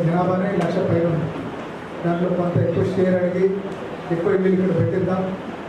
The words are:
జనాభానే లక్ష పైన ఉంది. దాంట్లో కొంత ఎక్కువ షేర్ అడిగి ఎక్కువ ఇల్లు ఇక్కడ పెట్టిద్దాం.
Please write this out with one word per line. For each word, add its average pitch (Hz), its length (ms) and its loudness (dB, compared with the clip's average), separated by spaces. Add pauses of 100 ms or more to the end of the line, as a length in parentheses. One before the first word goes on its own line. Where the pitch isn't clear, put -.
జనాభానే 180 540 2
లక్ష 170 200 0
పైన 170 300 2
ఉంది. 156 220 0 (720)
దాంట్లో 175 300 0
కొంత 180 280 0
ఎక్కువ 185 260 2
షేర్ 185 300 2
అడిగి 180 300 2 (680)
ఎక్కువ 175 240 2
ఇల్లు 185 140 2
ఇక్కడ 185 280 4
పెట్టిద్దాం. 185 460 2 (460)